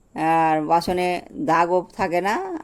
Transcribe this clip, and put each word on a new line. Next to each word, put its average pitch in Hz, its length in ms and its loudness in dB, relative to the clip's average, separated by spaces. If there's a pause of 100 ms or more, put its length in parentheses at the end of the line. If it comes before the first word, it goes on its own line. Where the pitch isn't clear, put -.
(140)
আর 160 520 2
বাসনে 180 560 0 (100)
দাগও 170 540 0 (100)
থাকে 175 240 -2
না, 330 440 -4